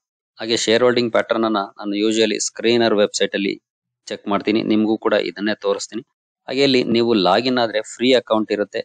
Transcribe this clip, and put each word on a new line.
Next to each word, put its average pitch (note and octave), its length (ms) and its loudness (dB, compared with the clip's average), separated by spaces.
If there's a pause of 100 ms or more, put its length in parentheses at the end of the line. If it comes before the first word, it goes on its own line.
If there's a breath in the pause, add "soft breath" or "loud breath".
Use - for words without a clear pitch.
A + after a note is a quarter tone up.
(400)
ಹಾಗೆ A2+ 180 -2
ಶೇರ್ A2+ 260 2
ಹೋಲ್ಡಿಂಗ್ B2 280 2
ಪ್ಯಾಟರ್ನ್ A2+ 340 0
ಅನ್ನ A2 120 -2
ನಾನು G2+ 520 -4
usually G#2+ 300 0
ಸ್ಕ್ರೀನರ್ A2+ 560 0
ವೆಬ್ಸೈಟ್ G2+ 400 0
ಅಲ್ಲಿ G2 200 -2 (500)
ಚೆಕ್ - 220 -12
ಮಾಡ್ತೀನಿ. G#2 360 0
ನಿಮ್ಗೂ G#2+ 340 0
ಕೂಡ - 160 -2
ಇದನ್ನೇ G#2 420 -2
ತೋರಿಸ್ತೀನಿ. G2+ 480 -4 (440)
ಹಾಗೆ C3 160 0
ಇಲ್ಲಿ C3 200 4
ನೀವು A#2 300 2
ಲಾಗಿನ್ A2+ 440 2
ಆದ್ರೆ A2 240 -2
ಫ್ರೀ A#2+ 320 0
ಅಕೌಂಟ್ A2 380 0
ಇರುತ್ತೆ, G#2 340 -4